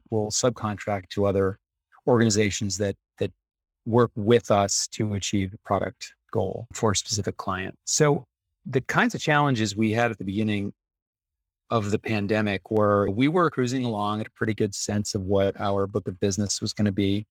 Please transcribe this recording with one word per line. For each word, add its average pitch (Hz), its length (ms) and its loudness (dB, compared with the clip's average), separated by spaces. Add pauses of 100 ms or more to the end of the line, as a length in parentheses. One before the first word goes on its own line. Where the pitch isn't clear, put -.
We'll 107 220 -2
subcontract 107 760 -2
to 101 160 0
other 98 340 2 (480)
organizations 107 680 2
that, 98 180 -2 (240)
that 101 120 -2 (540)
work 117 300 4
with 113 340 4
us 101 440 2
to 107 200 -2
achieve 98 400 -2
a 107 40 -14 (100)
product 95 460 -2 (180)
goal 101 420 -4
for 110 180 0
a 95 40 0
specific 98 400 -4
client. 92 480 -6
So - 400 2 (420)
the 135 160 -2
kinds 214 320 0
of 131 80 -8
challenges 135 540 2
we 110 160 2
had 117 180 2
at 110 80 -8
the 98 80 -12
beginning 101 480 -2 (960)
of 107 220 0
the 104 80 2
pandemic 104 720 -2
were, 104 380 4
we 113 180 0
were 165 240 2
cruising 127 320 -2
along 107 380 -4
at 107 60 -8
a - 40 -20
pretty 110 220 -2
good 104 200 -2
sense - 420 -2
of 101 60 -2
what 98 380 2
our 101 260 0
book 104 220 -4
of 95 140 -6
business 101 400 -2
was 110 100 -4
gonna 104 220 0
be 101 360 0